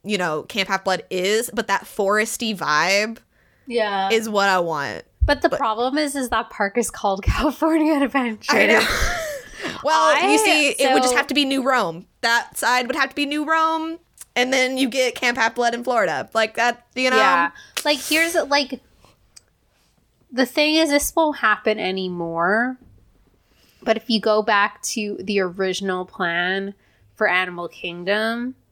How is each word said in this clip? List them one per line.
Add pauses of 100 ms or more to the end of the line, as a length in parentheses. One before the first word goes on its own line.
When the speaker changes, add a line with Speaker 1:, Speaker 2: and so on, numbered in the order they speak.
Speaker 1:
you
know,
Camp
Half-Blood
is,
but
that
foresty
vibe (480)
Speaker 2:
Yeah.
Speaker 1:
is
what
I
want. (200)
Speaker 2:
But
the
Speaker 1:
But
Speaker 2:
problem
is,
is
that
park
is
called
<laughs>
California
Adventure.
Speaker 1:
I
know.
<laughs> (840)
Well,
Speaker 2:
I,
Speaker 1:
you
see,
it
would
just
Speaker 2:
so
Speaker 1:
have
to
be
New
Rome. (160)
That
side
would
have
to
be
New
Rome, (360)
and
then
you
get
Camp
Half-Blood
in
Florida.
Like
that,
you
know?
Speaker 2:
Yeah. (320)
Like,
here's,
like, (1500)
the
thing
is,
this
won't
happen
anymore. (1040)
But
if
you
go
back
to
the
original
plan (420)
for
Animal
Kingdom (160)